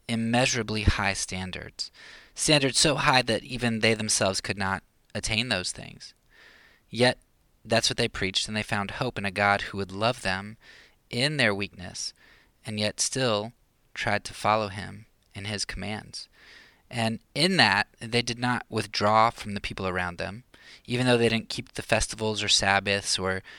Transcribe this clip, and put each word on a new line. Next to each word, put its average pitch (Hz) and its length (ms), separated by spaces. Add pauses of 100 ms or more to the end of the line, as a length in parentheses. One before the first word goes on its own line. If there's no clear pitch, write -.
immeasurably 113 760
high 98 300
standards, - 800 (420)
standards 135 460
so 147 160
high 139 280
that 113 200
even 117 380
they 113 120
themselves 104 460
could - 180
not 95 260 (300)
attain 113 360
those 92 240
things. - 400 (800)
Yet, 120 280 (440)
that's 110 240
what - 100
they 117 100
preached, - 400
and 107 100
they 107 60
found 101 260
hope 123 300
in 101 60
a 98 40
God 101 320
who - 160
would 95 140
love 113 320
them 98 340 (540)
in 143 260
their 113 160
weakness, - 640 (500)
and 107 140
yet 107 200
still 113 540 (400)
tried 104 300
to - 100
follow 107 360
him 98 360 (300)
in 98 100
his 104 200
commands. - 640 (640)
And 113 300 (160)
in 175 220
that, 104 320 (100)
they 117 240
did 120 160
not 123 300
withdraw 107 600
from 107 240
the 98 80
people - 260
around 90 300
them. 92 280 (400)
Even 123 200
though 123 100
they 117 140
didn't 110 200
keep - 240
the - 100
festivals 107 580
or 104 60
Sabbaths 98 720
or, 95 240 (160)